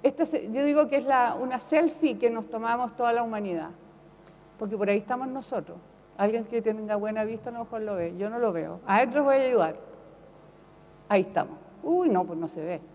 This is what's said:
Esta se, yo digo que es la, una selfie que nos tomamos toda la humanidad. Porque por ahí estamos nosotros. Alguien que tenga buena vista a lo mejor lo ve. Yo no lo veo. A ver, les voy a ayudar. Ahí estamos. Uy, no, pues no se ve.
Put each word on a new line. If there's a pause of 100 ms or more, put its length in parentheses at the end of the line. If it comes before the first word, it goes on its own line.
Esta
se,
yo
digo
que
es
la,
una
selfie
que
nos
tomamos
toda
la
humanidad. (920)
Porque
por
ahí
estamos
nosotros. (400)
Alguien
que
tenga
buena
vista
a
lo
mejor
lo
ve.
Yo
no
lo
veo.
A
ver,
les
voy
a
ayudar. (1300)
Ahí
estamos. (240)
Uy,
no,
pues
no
se
ve. (140)